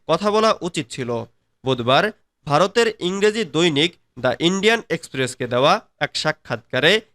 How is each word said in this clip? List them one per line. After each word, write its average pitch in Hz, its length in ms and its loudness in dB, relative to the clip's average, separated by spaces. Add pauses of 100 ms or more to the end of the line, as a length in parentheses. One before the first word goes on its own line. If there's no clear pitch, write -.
কথা 190 240 0
বলা 220 300 2
উচিত 170 280 -6
ছিল। 120 340 -6 (420)
বুধবার 131 460 2 (340)
ভারতের 190 540 2
ইংরেজি 202 460 0
দৈনিক 160 500 0 (240)
দ্য 123 200 0
ইন্ডিয়ান 190 500 0
এক্সপ্রেসকে 131 580 -6
দেওয়া 135 340 2 (180)
এক - 160 -6
সাক্ষাৎকারে 151 880 -2 (140)